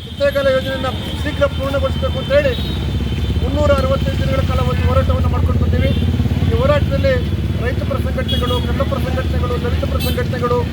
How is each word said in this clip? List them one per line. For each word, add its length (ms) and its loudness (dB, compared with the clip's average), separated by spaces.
ಕಿತ್ತೇಗಾಲ 420 0
ಯೋಜನೆಯನ್ನ 340 -2
ಶೀಘ್ರ 240 0
ಪೂರ್ಣಗೊಳಿಸಬೇಕು 680 -2
ಅಂತ 160 -6
ಹೇಳಿ 140 2
ಮುನ್ನೂರ 280 2
ಅರವತ್ತೈದು 420 0
ದಿನಗಳ 280 0
ಕಾಲ 100 0
ಒಂದು 180 0
ಹೋರಾಟವನ್ನ 460 2
ಮಾಡ್ಕೊಂಡು 300 2
ಬಂದೀವಿ. 260 2
ಈ 120 2
ಹೋರಾಟದಲ್ಲಿ 520 2
ರೈತಪರ 340 -2
ಸಂಘಟನೆಗಳು, 500 -2
ಕನ್ನಡಪರ 400 -2
ಸಂಘಟನೆಗಳು, 560 0
ದಲಿತ 300 0
ಪರ 140 0
ಸಂಘಟನೆಗಳು 520 0